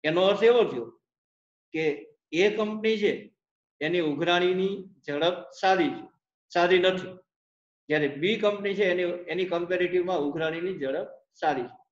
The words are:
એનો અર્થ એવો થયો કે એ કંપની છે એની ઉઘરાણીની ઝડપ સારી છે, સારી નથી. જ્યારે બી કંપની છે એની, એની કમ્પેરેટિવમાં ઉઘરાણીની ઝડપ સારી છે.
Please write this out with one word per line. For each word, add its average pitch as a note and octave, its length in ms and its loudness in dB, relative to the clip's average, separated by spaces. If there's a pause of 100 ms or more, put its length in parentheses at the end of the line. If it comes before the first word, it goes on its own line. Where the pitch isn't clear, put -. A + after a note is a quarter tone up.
એનો E3 180 0
અર્થ G3+ 200 2
એવો A#3 220 6
થયો B2+ 200 -4 (880)
કે D3+ 420 -4 (180)
એ F#3+ 240 4
કંપની G#3+ 420 -2
છે - 360 -2 (460)
એની E3+ 200 0
ઉઘરાણીની F3+ 880 0 (200)
ઝડપ D#3 420 -2 (100)
સારી F#3 300 4
છે, - 180 -12 (460)
સારી F3+ 240 4
નથી. F#3 300 2 (800)
જ્યારે D3 200 2
બી D#3+ 280 -2
કંપની G3+ 380 -2
છે G3+ 100 0
એની, F3+ 180 2
એની F3 420 -4
કમ્પેરેટિવમાં F3+ 720 -2
ઉઘરાણીની D#3+ 600 -4
ઝડપ C#3+ 300 -6 (260)
સારી C#3+ 280 -2
છે. - 160 -12 (140)